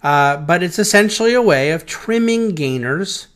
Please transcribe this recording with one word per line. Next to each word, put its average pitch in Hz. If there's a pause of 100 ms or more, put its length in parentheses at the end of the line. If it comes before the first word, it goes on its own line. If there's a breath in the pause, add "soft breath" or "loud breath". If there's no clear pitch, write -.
Uh, 143
but 160
it's 175
essentially 214
a 247
way 147
of 160
trimming 226
gainers 139